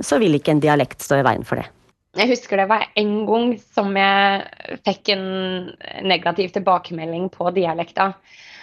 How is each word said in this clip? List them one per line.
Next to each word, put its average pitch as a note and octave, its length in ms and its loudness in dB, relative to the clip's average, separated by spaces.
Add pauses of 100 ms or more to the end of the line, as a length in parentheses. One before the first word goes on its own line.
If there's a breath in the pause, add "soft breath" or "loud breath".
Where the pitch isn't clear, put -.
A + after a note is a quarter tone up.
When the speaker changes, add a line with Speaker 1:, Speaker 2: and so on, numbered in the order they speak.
Speaker 1:
så C#4+ 160 2
vil F#3 200 4
ikke D#3 140 0
en D3 80 4
dialekt D3 400 2
stå C#3 200 2
i - 20 4
veien A#2 240 0
for B2 100 -4
det. A#2+ 100 -6 (500)
Speaker 2:
Jeg C4 140 2
husker A#3 260 -2
det G3 120 2
var G#3+ 180 0 (100)
en G#3 300 0
gang A3+ 340 0 (140)
som G3 200 0
jeg G3 880 0
fikk - 280 -2
en F#3 640 -4 (280)
negativ F3+ 500 0
tilbakemelding F3 760 -2
på F3 240 -2
dialekta. F3 600 -2 (480 loud breath)